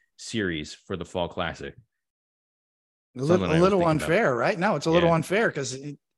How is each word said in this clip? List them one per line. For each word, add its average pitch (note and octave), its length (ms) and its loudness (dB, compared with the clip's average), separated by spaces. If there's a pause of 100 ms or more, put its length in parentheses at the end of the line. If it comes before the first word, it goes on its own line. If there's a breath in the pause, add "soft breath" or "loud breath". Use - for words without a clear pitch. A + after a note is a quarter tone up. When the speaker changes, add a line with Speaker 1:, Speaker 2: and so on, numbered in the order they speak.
(160 soft breath)
Speaker 1:
series F2 560 -4
for - 240 -10
the E2+ 80 -10
Fall F2 240 -4
Classic? D#2 460 -8 (1400)
Speaker 2:
A B2+ 40 -12
little, C#3+ 160 2
Speaker 1:
Something F#3 80 2
I - 20 0
Speaker 2:
a D#3+ 120 2
Speaker 1:
always E3 60 6
Speaker 2:
little G3 180 4
Speaker 1:
think E3+ 160 4
about. C#3 120 -2
Speaker 2:
unfair, E3+ 260 2
right? D3+ 240 0
No, F#3 180 0
it's C#3 100 -6
a E3 40 2
little E3+ 200 4
Speaker 1:
Yeah. E3 60 4
Speaker 2:
unfair F3+ 340 0
'cause B2+ 240 -6
it C#3 240 -12 (200)